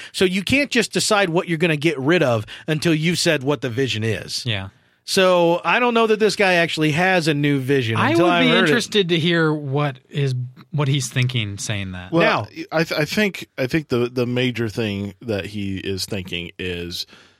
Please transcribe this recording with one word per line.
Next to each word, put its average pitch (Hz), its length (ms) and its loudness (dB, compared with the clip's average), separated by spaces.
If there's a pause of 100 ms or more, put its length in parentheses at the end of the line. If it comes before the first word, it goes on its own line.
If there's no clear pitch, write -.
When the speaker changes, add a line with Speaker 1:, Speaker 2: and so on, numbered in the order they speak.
(120)
Speaker 1:
So - 120 -2
you 190 200 0
can't 277 260 0
just 226 240 0
decide 202 380 2
what 170 180 0
you're 165 80 0
gonna 156 200 2
get 147 200 0
rid 156 240 2
of 117 240 2 (220)
until 160 260 0
you've 156 240 0
said 151 240 2
what 139 200 -2
the 131 100 -4
vision 113 320 -2
is. - 420 -4
Speaker 2:
Yeah. 98 240 -4 (340)
Speaker 1:
So 175 600 4
I 185 140 2
don't 240 160 2
know 226 100 4
that 214 140 2
this 208 160 4
guy 185 200 4
actually 156 360 2
has 175 360 2
a 160 60 2
new 143 260 2
vision 127 380 0
Speaker 2:
I 233 140 2
Speaker 1:
until 339 140 4
Speaker 2:
would 349 80 4
Speaker 1:
I've 170 100 4
Speaker 2:
be - 60 4
Speaker 1:
heard 233 80 4
it. - 120 4
Speaker 2:
interested 202 400 2
to 175 80 2
hear 165 340 2
what 147 460 -2 (120)
is, 139 260 -2 (340)
what 147 180 -2
he's 135 220 0
thinking 117 480 -2
saying 98 360 -6
that. 90 180 -12
Speaker 3:
Well, 170 320 2
Speaker 1:
Now 104 40 -8 (240)
Speaker 3:
I, 160 120 0
th-, - 180 -2
I 151 40 2
think, 202 520 -4
I 135 80 -2
think 156 220 -2
the, 120 220 0
the 123 180 -2
major 123 420 -2
thing 101 520 -4
that 101 260 -4
he 98 300 -6
is 95 280 -6
thinking 90 540 -8
is, 87 480 -8 (320)